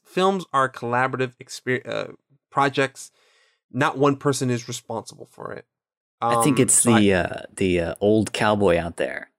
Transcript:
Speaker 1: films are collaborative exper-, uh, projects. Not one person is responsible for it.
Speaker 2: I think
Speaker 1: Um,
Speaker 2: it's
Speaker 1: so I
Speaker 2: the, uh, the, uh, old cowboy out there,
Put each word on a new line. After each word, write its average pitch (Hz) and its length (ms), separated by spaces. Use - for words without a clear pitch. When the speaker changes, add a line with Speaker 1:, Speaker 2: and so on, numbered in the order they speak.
Speaker 1:
films 190 480
are 131 180
collaborative 127 600
exper-, - 440
uh, 107 260
projects. 139 600
Not 143 260
one 143 180
person 135 340
is 120 180
responsible - 640
for - 200
it. - 140
Speaker 2:
I 117 240
think 135 140
Speaker 1:
Um, 131 60
Speaker 2:
it's - 100
Speaker 1:
so 120 200
I 110 60
Speaker 2:
the, 101 140
uh, - 280
the, 90 240
uh, 85 220
old 104 320
cowboy 101 460
out 82 180
there, 69 420